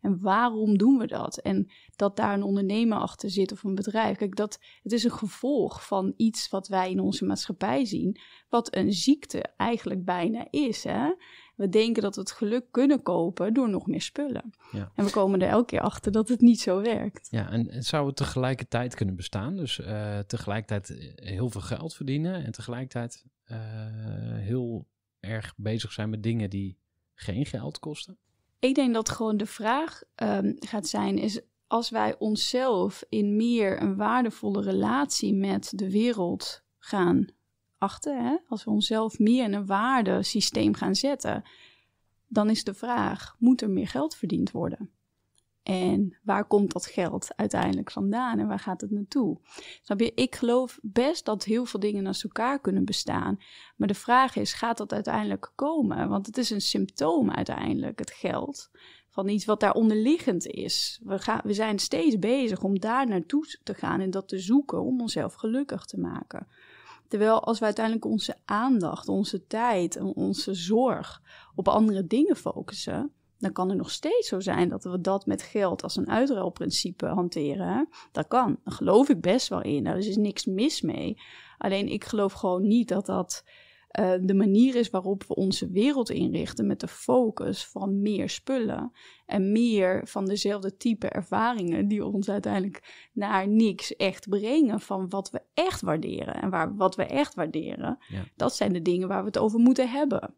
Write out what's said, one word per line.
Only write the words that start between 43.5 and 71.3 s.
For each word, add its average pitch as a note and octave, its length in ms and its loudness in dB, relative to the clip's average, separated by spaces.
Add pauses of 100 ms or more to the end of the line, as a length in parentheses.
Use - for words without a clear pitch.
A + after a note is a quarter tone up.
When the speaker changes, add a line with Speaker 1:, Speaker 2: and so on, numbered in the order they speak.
Speaker 1:
er A3 80 -2
meer F#3+ 180 0
geld C#4+ 280 -4
verdiend - 360 -2
worden? - 380 -6 (720)
En F#3+ 600 0
waar G#3 240 0
komt G3+ 240 4
dat - 140 -6
geld - 500 -4
uiteindelijk G3 560 -2
vandaan A3 480 -2
en G#3+ 80 0
waar G3+ 120 -2
gaat F#3 220 -6
het G3+ 100 -6
naartoe? G#3 480 -2 (420)
Snap G3+ 180 -4
je? A3+ 160 2
Ik B3 200 0
geloof A#3+ 460 0
best A#3+ 440 0
dat G#3+ 180 -2
heel A3+ 220 0
veel A3 140 -6
dingen G3+ 240 0
naast F#3+ 200 -4
elkaar B3 380 -2
kunnen F#3+ 240 2
bestaan. - 520 -2 (380)
Maar G#3+ 120 0
de G3 60 2
vraag B3 420 4
is: G#3 180 -2
gaat A3+ 240 -2
dat G3+ 160 -6
uiteindelijk G#3 600 -4
komen? C#4 540 0
Want G3+ 160 -2
het G#3+ 120 -8
is B3 120 0
een G#3 120 -2
symptoom A#3+ 680 0
uiteindelijk, - 680 -4
het - 120 -10
geld, - 580 -6 (400)
van G3 180 -4
iets G#3 180 0
wat G#3+ 140 2
daar G#3 140 4
onderliggend A3 760 2
is. - 560 -6
We G3 160 -4
gaan, A3+ 240 -2
we G#3 100 0
zijn G#3 260 0
steeds C4+ 400 4
bezig A3 440 2
om G3 160 2
daar A#3+ 280 2
naartoe A3+ 560 0
te - 100 -8
gaan - 260 -2
en F#3+ 120 0
dat F#3+ 160 -4
te F#3+ 120 -6
zoeken A#3 420 4
om A#3+ 200 0
onszelf A3 320 -4
gelukkig A3+ 520 -4
te G3 140 -10
maken. - 480 -8 (600)
Terwijl A3 360 4
als A3+ 160 0
we A3+ 60 0
uiteindelijk A3 400 0
onze G#3+ 300 -2 (100)
aandacht, G#3+ 640 0
onze F#3+ 400 -2
tijd A3 480 0
en G3 100 -6
onze F#3+ 480 -2
zorg G3 680 0 (340)